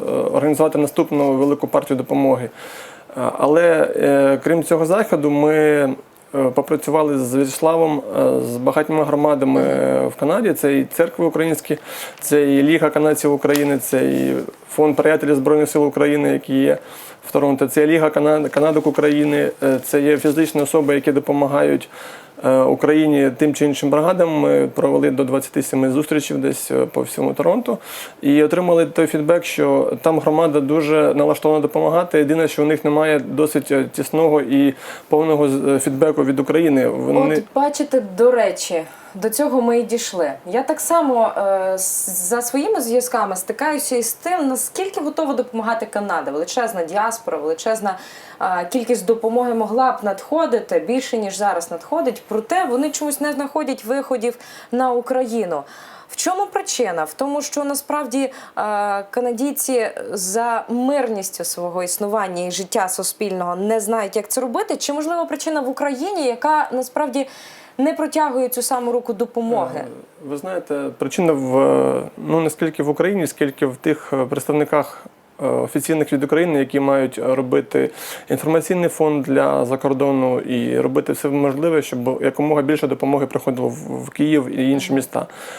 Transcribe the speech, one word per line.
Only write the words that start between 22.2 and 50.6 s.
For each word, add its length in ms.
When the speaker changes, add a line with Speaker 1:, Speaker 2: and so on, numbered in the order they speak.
Speaker 1:
е, 160
Україні 760
тим 180
чи 100
іншим 260
бригадам. 400
Ми 440
провели 360
до 140
двадцяти 380
семи 280
зустрічей 460
десь, 340
е, 160
по 160
всьому 320
Торонто 440
і 200
отримали 440
той 200
фідбек, 380
що 480
там 180
громада 400
дуже 540
налаштована 460
допомагати. 580
Єдине, 300
що 140
у 40
них 180
немає 340
досить, 520
е, 220
тісного 480
і 340
повного 400
з-, 180
е, 120
фідбеку 460
від 160
України. 480
Вони 480
Speaker 2:
От 60
бачите, 480
до 120
речі, 520
до 80
цього 320
ми 160
і 40
дійшли. 500
Я 160
так 180
само, 580
е, 20
с-, 380
за 300
своїми 380
зв'язками 560
стикаюся 600
із 160
тим, 360
наскільки 520
готова 340
допомагати 520
Канада. 440
Величезна 540
діаспора, 540
величезна, 580
е, 320
кількість 340
допомоги 480
могла 380
б 100
надходити, 760